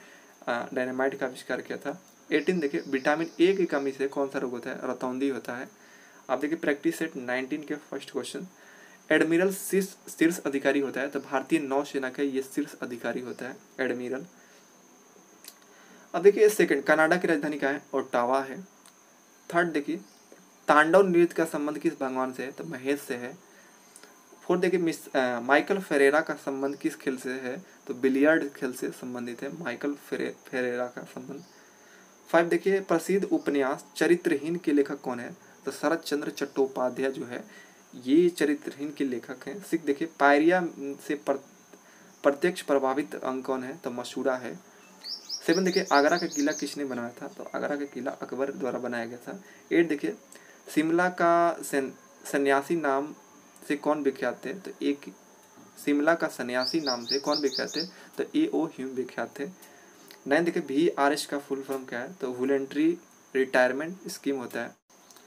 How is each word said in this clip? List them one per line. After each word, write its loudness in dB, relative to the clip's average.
अ, -4
dynamite 0
का -2
आविष्कार -6
किया -8
था। -10
एटीन 2
देखिए, -2
vitamin 0
ए 6
की 2
कमी -2
से -4
कौन -4
सा -6
रोग -4
होता -8
है? -10
रतौंधी -4
होता -6
है। -10
अब -2
देखिए, -2
practice -2
set -4
nineteen -4
के -8
फर्स्ट -12
question, -8
एडमिरल 4
शीर्ष, 0
शीर्ष 0
अधिकारी 0
होता -2
है, -2
तो -6
भारतीय 0
नौसेना -2
का -4
ये 0
शीर्ष -4
अधिकारी -6
होता -10
है, -14
एडमिरल। -4
अब 0
देखिए, 8
second, 4
कनाडा 6
की 0
राजधानी 0
क्या 0
है? -4
ओटावा 2
है। -10
Third 2
देखिए, -2
तांडव 8
नृत्य 4
का 2
संबंध -4
किस -2
भगवान -2
से -10
है? -8
तो -12
महेश -4
से -6
है। -10
Fourth 2
देखिए, 4
मिस-, -2
अ, 2
माइकल 4
फेरेरा 6
का -2
संबंध -4
किस -4
खेल -4
से -8
है? -8
तो -6
बिलियर्ड 4
खेल -6
से -6
संबंधित -10
है -10
माइकल -4
फेरे-, -8
फेरेरा -2
का -12
संबंध। -14
Five 4
देखिए, 2
प्रसिद्ध 2
उपन्यास 0
चरित्रहीन 2
के -2
लेखक 2
कौन -6
है? -12
तो -8
शरत 0
चंद्र -4
चट्टोपाध्याय -2
जो -10
है, -14
ये 4
चरित्रहीन -2
के -4
लेखक -6
हैं। -10
सिक्स -4
देखिए, 0
पायरिया 6
से -6
पर-, -6
प्रत्यक्ष 2
प्रभावित 0
अंग -6
कौन -4
है? -10
तो -8
मशहूरा -2
है। -10
सेवन 4
देखिए, 0
आगरा 6
का -4
किला 0
किसने -8
बनाया -6
था? -10
तो -14
आगरा -4
का -6
किला -6
अकबर -4
द्वारा -4
बनाया -4
गया -12
था। -12
एट 6
देखिए, -2
शिमला 2
का 4
सन-, -6
सन्यासी 2
नाम 0
से 0
कौन 0
विख्यात -2
थे? -6
तो -12
एक 0
शिमला 4
का 0
सन्यासी -2
नाम -4
से -2
कौन -2
विख्यात -2
थे? -2
तो -8
एओ 0
ह्यूम -8
विख्यात -6
थे। -8
नाइन 4
देखिए, 0
वीआरएस 2
का -6
फुल -6
फॉर्म -6
क्या -8
है? -10
तो -6
वॉलंटरी 0
रिटायरमेंट 0
स्कीम -4
होता -6
है। -10